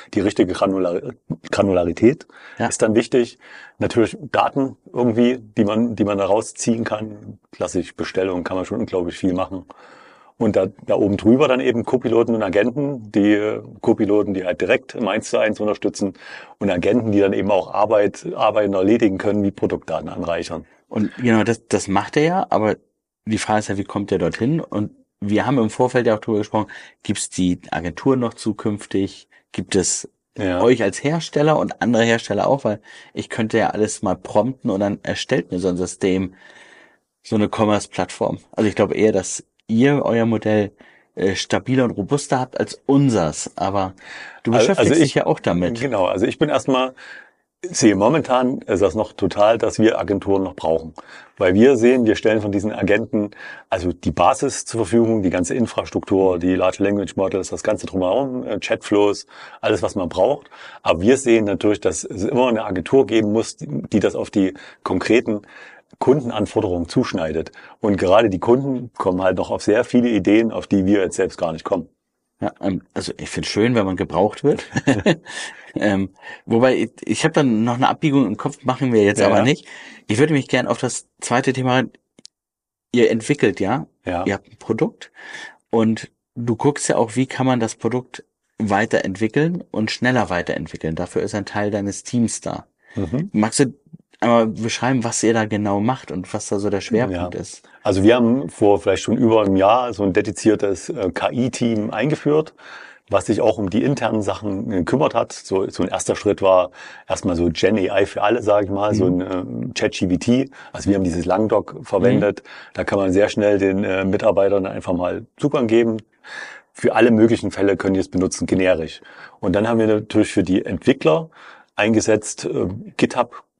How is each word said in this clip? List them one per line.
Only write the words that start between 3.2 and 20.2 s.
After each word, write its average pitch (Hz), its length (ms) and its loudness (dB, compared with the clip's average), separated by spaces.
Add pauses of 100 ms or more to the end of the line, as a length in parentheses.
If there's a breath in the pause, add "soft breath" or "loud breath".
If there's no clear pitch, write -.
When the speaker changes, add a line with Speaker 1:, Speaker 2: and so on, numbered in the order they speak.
Speaker 1:
Natürlich 107 380 0 (160)
Daten 123 460 0 (120)
irgendwie, 123 480 2
die 110 280 -2
man, 110 300 0
die 107 80 0
man 101 120 0
da 98 80 0
rausziehen 110 600 0
kann. 107 540 -10 (140)
Klassisch 90 420 -6
Bestellungen 90 480 -2
kann 92 140 -6
man 92 80 -4
schon 104 160 -6
unglaublich 90 380 -4
viel 92 160 0
machen. 90 320 -6 (720 loud breath)
Und 107 160 2
da, 95 120 2 (180)
da 104 120 0
oben 101 200 2
drüber 123 320 4
dann 127 120 2
eben 117 260 0
Co-Piloten 117 480 2
und 110 80 -2
Agenten, 120 680 -2
die, 104 220 4
äh, 107 300 -2 (180)
Co-Piloten, 104 540 2
die 92 100 -4
halt 90 160 -4
direkt 117 340 0
im 117 140 -4
Eins 110 220 -4
zu 120 80 0
eins 110 220 0
unterstützen 104 520 -4 (460 loud breath)
und 104 100 -2
Agenten, 98 420 0
die 101 100 4
dann 98 120 4
eben 101 180 -2
auch 92 220 0
Arbeit, 104 540 0 (100)
Arbeiten 107 380 0
erledigen 101 420 2
können, 104 280 -2
wie 101 60 0
Produktdaten 82 600 -6
anreichern. 85 560 -6 (220 soft breath)